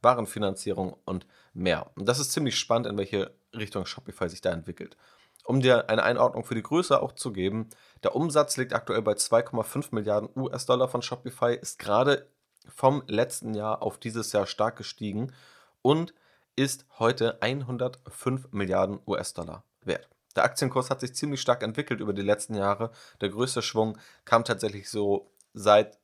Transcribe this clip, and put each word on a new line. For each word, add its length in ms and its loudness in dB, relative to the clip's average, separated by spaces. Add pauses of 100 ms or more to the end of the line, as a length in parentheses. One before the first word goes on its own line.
Warenfinanzierung 1040 2
und 220 -6 (260)
mehr. 420 0
Und 140 -2
das 100 2
ist 140 -4
ziemlich 260 0
spannend, 280 0
in 100 -6
welche 380 -4 (200)
Richtung 300 -6
Shopify 460 -8
sich 100 -16
da 100 0
entwickelt. 460 -10 (480)
Um 160 2
dir 300 6
eine 140 2
Einordnung 400 2
für 100 -4
die 80 -2
Größe 400 2
auch 100 -4
zu 200 -8
geben, 360 -2 (340)
der 140 0
Umsatz 400 2
liegt 160 -2
aktuell 300 -2
bei 120 2
zwei 280 2
Komma 200 -4
fünf 300 -6
Milliarden 420 0
U-S-Dollar 540 0
von 140 -4
Shopify, 520 -2
ist 240 -10
gerade 480 2 (400)
vom 400 2
letzten 460 -2
Jahr 300 -4
auf 160 -4
dieses 340 -6
Jahr 140 2
stark 300 -2
gestiegen 580 -8 (480)
und 320 2 (420)
ist 300 -2 (120)
heute 440 0
einhundertfünf 1080 -4
Milliarden 540 0
U-S-Dollar 580 -6 (200)
wert. 240 -4 (260)
Der 100 4
Aktienkurs 440 0
hat 120 -2
sich 140 -8
ziemlich 280 -4
stark 200 2
entwickelt 380 -4
über 140 -4
die 80 -4
letzten 320 -2
Jahre. 380 -2 (280)
Der 80 -2
größte 340 -2
Schwung 360 -2 (260)
kam 200 4
tatsächlich 440 -4
so 400 -2 (260)
seit 500 6